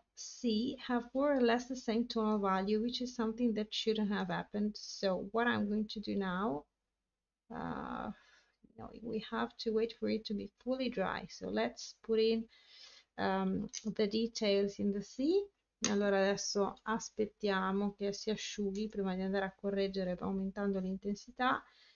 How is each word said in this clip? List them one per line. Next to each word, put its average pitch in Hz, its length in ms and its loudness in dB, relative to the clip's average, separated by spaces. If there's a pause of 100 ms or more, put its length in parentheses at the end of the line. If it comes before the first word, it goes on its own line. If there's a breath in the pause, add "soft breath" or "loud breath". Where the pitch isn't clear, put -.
(160)
sea - 600 0 (100)
have 247 160 2 (100)
more 285 220 4
or 254 60 4
less 240 260 4
the 262 80 -4
same 233 320 0
tonal 214 320 2
value, 196 420 4
which 240 200 0
is 247 140 -6
something 226 400 2
that 214 180 -2
shouldn't 214 360 2
have 190 200 0
happened. 208 480 -2
So 185 540 -2
what 233 160 4
I'm 214 200 2
going 214 220 0
to 220 100 -8
do 208 160 -4
now, 202 480 0 (920)
uh, 165 580 -6 (680 soft breath)
no, 220 120 -12 (120)
we 220 280 -4
have 233 280 -4
to 226 140 -4
wait 220 280 0
for 214 100 -2
it 220 180 -2
to 220 60 -4
be 196 160 -6 (140)
fully 254 260 -2
dry. 185 400 -2
So 185 200 -8
let's 226 540 -4
put 220 160 2
in, 226 260 4 (720 loud breath)
um, 190 520 0 (260)
the 214 120 2
details 202 720 0
in 202 120 2
the 202 100 -2
sea. 349 420 2 (460)
Allora 202 280 2
adesso 196 680 0
aspettiamo 202 1120 -2
che 202 200 -2
si - 180 -6
asciughi 208 580 -2
prima 190 260 -2
di 185 60 -2
andare 190 240 0
a 190 80 -4
correggere 196 680 0
aumentando 196 600 0
l'intensità, 208 840 -2 (320 loud breath)